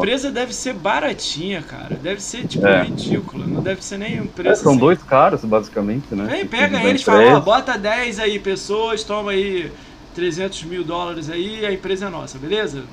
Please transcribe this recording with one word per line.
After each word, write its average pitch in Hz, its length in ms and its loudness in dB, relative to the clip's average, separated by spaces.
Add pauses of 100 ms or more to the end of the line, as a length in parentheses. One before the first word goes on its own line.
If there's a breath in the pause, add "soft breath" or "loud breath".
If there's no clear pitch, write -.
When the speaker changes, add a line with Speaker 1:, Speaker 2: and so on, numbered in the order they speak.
Speaker 1:
empresa 262 280 0
deve 240 220 -4
ser 254 200 -6
baratinha, 196 880 -2
cara. - 340 -10
Deve 175 260 -6
ser, 233 260 -8
tipo, - 180 0
Speaker 2:
É. 95 180 6
Speaker 1:
ridícula. - 600 -4
Não 156 160 -2
deve 190 220 -6
ser 202 140 -10
nem 214 220 -6
um 220 40 -6
Speaker 2:
É, 208 40 -6
Speaker 1:
preço 180 360 0
Speaker 2:
são 156 80 6
Speaker 1:
assim. 135 80 6
Speaker 2:
dois 160 240 4
caras, 143 420 4
basicamente, 110 720 -2
né, 101 160 -2
Speaker 1:
Aí 320 80 -2
Speaker 2:
que 392 80 -4
Speaker 1:
pega 233 200 0
Speaker 2:
cuidam 262 160 0
da 202 60 4
Speaker 1:
eles - 120 2
e - 40 -10
fala, 220 140 8
"Ó, 220 40 10
Speaker 2:
empresa. 233 180 10
Speaker 1:
bota 240 360 2
dez 214 420 -2
aí 208 200 0
pessoas, 208 640 -2
toma 208 280 -4
aí 190 400 -2 (440 loud breath)
trezentos 180 480 -4
mil 175 200 -6
dólares 165 460 -6
aí, 208 360 -4
a 208 60 -2
empresa 190 360 -4
é - 20 -8
nossa, 139 280 -10
beleza? 151 560 -4